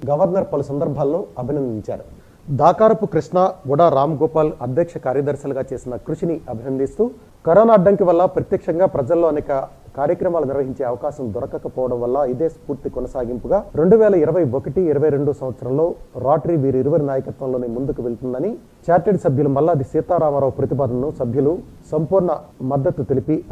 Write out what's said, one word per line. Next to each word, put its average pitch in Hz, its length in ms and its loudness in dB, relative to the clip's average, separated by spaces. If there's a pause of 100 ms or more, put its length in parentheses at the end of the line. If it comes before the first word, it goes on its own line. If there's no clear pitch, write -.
(100)
గవర్నర్ 175 420 2
పలు 143 180 -2
సందర్భాల్లో 143 500 -2 (220)
అభినందించారు. 120 640 -6 (560)
దాకారపు 214 540 6
కృష్ణ, 165 240 0 (340)
ఉడా 165 240 6
రామ్ 147 240 2
గోపాల్ 156 320 2 (140)
అధ్యక్ష 131 300 -2 (100)
కార్యదర్శులుగా 135 680 -2
చేసిన 123 240 -8
కృషిని 160 400 -4 (160)
అభినందిస్తూ, 135 580 -2 (360)
కరోనా 214 320 6
అడ్డంకి 196 320 4
వల్ల 170 120 4 (140)
ప్రత్యక్షంగా 180 580 0
ప్రజల్లో 165 340 2
అనేక 147 240 -2 (440)
కార్యక్రమాలు 170 520 -2
నిర్వహించే 135 420 -4
అవకాశం 139 340 -6 (100)
దొరకకపోవడం 127 680 -6
వల్ల 123 160 -2 (160)
ఇదే 156 160 -2
స్ఫూర్తి 143 480 -8
కొనసాగింపుగా 127 640 -4 (160)
రెండు 180 220 6
వేల 214 180 6
ఇరవై 160 300 4 (140)
ఒకటి 139 220 -2 (100)
ఇరవై 147 240 2
రెండు 143 260 0
సంవత్సరంలో 131 460 -2 (380)
రోటరీ 156 400 2
వీరిరువురి 135 420 2
నాయకత్వంలోనే 135 680 -4
ముందుకు 139 300 -4
వెళ్తుందని 127 440 -6 (400)
చార్టెడ్ 175 340 4
సభ్యులు 147 320 2
మల్లాది 156 280 2
సీతారామరావు 151 760 0
ప్రతిపాదనను 131 600 -2
సభ్యులు 135 400 0 (340)
సంపూర్ణ 165 380 2 (320)
మద్దతు 139 400 0
తెలిపి 139 500 -2